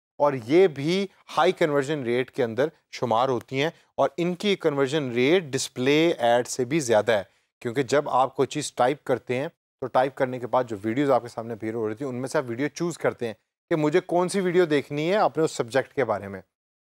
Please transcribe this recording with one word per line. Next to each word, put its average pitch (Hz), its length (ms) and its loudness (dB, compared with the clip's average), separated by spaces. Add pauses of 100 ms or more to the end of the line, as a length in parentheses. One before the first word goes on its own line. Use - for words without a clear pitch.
(200)
और 143 160 2
ये 143 340 4
भी 165 400 -2 (180)
हाई 170 240 2
कन्वर्जन 147 520 0
रेट 120 260 -2
के 135 140 -2
अंदर 117 280 0 (200)
शुमार 120 380 0
होती 131 300 -4
हैं 156 120 0 (260)
और - 220 0
इनकी 180 380 0
कन्वर्जन 139 540 0
रेट 139 400 2
डिस्प्ले 135 480 0 (100)
ऐड 120 380 2
से - 180 -2
भी 147 160 -2
ज़्यादा 113 320 2
है, 98 160 -2 (320)
क्योंकि 123 240 -2
जब 143 260 0
आप 131 240 2
कोई 135 120 0
चीज़ - 300 -8
टाइप 131 300 2
करते 123 280 -2
हैं 143 140 -4 (320)
तो 131 80 -6
टाइप 135 280 2
करने 127 220 -2
के 117 80 -8
बाद 127 200 2
जो 113 100 -6
वीडियोज़ 113 340 0
आपके 117 180 2
सामने 117 240 -8
अपीयर 110 200 -6
हो 113 140 -2
रही 107 80 -4
थी 143 100 -10
उनमें 127 220 -6
से 156 120 -2
आप 135 60 -4
वीडियो 120 240 -4
चूज़ 170 300 -6
करते 120 280 -4
हैं 107 80 -8 (360)
कि 170 40 0
मुझे 151 260 2
कौन 175 260 0
सी 190 140 -2
वीडियो 180 260 2
देखनी 147 400 -2
है 196 100 0
अपने 160 260 0
उस - 140 -4
सब्जेक्ट 123 360 -2
के 131 100 0
बारे 101 240 -4
में, 98 140 -12 (460)